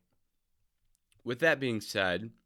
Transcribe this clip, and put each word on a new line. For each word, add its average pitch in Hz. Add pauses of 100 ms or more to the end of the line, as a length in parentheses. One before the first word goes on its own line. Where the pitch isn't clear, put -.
(1200)
with 120
that 156
being 117
said, 98 (160)